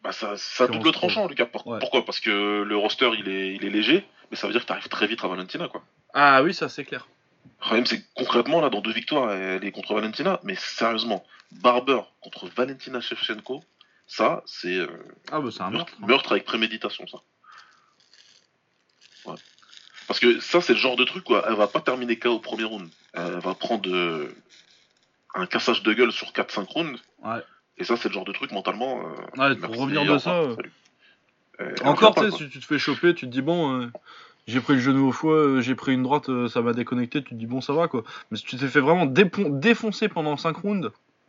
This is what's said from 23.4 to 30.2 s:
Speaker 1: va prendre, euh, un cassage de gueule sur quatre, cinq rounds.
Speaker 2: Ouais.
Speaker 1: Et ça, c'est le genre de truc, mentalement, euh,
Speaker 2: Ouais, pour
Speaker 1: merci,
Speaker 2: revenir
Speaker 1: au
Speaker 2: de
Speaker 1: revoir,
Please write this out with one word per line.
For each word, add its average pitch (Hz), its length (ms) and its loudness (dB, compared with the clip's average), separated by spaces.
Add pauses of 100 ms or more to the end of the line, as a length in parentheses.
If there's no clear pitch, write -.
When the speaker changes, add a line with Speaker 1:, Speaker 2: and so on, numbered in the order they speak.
Speaker 1:
va 92 140 -4
prendre, 98 360 -4
euh, 82 440 -2 (1000)
un 92 120 -4
cassage - 360 0
de 107 100 4
gueule 113 200 4
sur - 200 -8
quatre, - 200 -4
cinq 98 160 -6
rounds. 151 320 -6 (240)
Speaker 2:
Ouais. 113 160 -6 (360)
Speaker 1:
Et 120 80 -8
ça, 117 120 0
c'est 110 120 -4
le 95 60 -6
genre 95 100 -6
de 101 80 -8
truc, - 200 -8
mentalement, 104 480 -4
euh, 90 80 -10 (280)
Speaker 2:
Ouais, 135 200 2
pour - 140 -8
Speaker 1:
merci, 113 100 -6
Speaker 2:
revenir 143 220 0
Speaker 1:
au - 20 2
Speaker 2:
de 139 60 2
Speaker 1:
revoir, 143 100 4